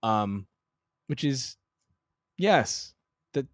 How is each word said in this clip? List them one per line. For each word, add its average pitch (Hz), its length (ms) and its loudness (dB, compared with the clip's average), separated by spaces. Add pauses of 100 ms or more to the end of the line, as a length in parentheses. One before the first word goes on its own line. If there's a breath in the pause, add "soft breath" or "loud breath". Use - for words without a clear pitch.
Um, 104 440 0 (600)
which 143 160 -4
is, 139 340 -2 (800)
yes, 175 560 2 (400)
that, 135 200 -4